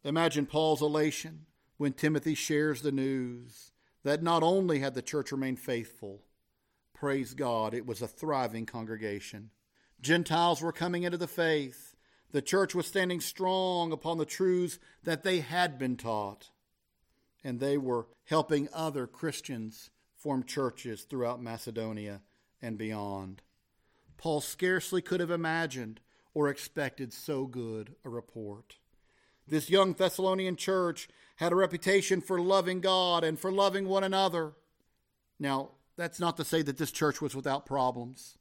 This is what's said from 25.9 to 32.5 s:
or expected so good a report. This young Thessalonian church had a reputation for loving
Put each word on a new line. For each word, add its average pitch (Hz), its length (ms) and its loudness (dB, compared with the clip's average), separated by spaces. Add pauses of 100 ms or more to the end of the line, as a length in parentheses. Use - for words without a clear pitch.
or 147 160 2
expected 135 640 -6
so 135 340 -4
good 117 580 -8
a 135 40 -12
report. 113 680 -10 (720)
This 151 220 -2
young 190 240 8
Thessalonian 185 600 0
church 180 540 0 (280)
had 170 140 2
a 175 60 4
reputation 190 640 4
for 180 200 0
loving 185 400 4